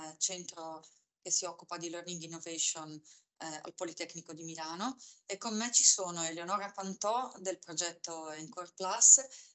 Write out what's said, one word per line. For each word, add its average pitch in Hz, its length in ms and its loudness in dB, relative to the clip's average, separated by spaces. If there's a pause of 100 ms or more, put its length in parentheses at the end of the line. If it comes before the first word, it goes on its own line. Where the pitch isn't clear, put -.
(200)
centro 165 680 -6 (340)
che 180 120 -8
si - 140 2
occupa 170 320 -8
di 170 120 -6
learning 170 320 -8
innovation, 160 680 -4 (460)
eh, 156 260 -8
al 175 100 -12
Politecnico 165 600 -8
di 160 100 -12
Milano, 165 540 -6 (280)
e 196 120 -6
con 220 180 -4
me 233 160 -2
ci - 120 6
sono 175 400 4
Eleonora 175 480 -2
Pantò 202 680 0
del 185 200 -4
progetto 165 720 -6
Encore 160 460 -10
Plus 214 480 10 (320)